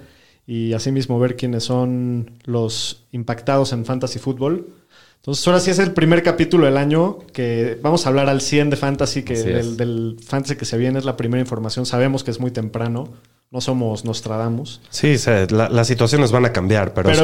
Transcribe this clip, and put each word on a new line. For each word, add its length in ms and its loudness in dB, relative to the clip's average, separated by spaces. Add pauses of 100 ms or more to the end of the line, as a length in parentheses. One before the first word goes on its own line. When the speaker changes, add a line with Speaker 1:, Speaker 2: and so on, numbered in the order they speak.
(460)
Speaker 1:
y 260 -2
asimismo 480 0
ver 160 -6
quiénes 280 -4
son 680 -2 (120)
los 680 -4
impactados 600 -2
en 120 -4
Fantasy 340 -4
Football. 480 -4 (500)
Entonces, 300 -6
ahora 140 4
sí 100 0
es 80 0
el 140 2
primer 320 4
capítulo 420 4
del 100 4
año 420 0 (140)
que 500 -2
vamos 240 2
a 20 0
hablar 200 4
al 120 2
cien 300 2
de 60 0
Fantasy, 460 -2
que 120 -4
Speaker 2:
Así 140 -2
es. 60 0
Speaker 1:
del, 220 -2
del 480 -4
Fantasy 320 -4
que 80 -10
se 120 -4
viene, 220 0
es 60 -4
la 120 -4
primera 240 0
información. 460 -4
Sabemos 380 0
que 80 -6
es 80 -6
muy 100 -4
temprano, 580 -4 (440)
no 80 -8
somos 440 -2
Nostradamus. 760 -4 (100)
Speaker 3:
Sí, 280 2
se, 340 4
la, 160 4
las 180 4
situaciones 460 4
van 140 6
a 60 2
cambiar, 420 2
pero 160 4
Speaker 1:
Pero 120 6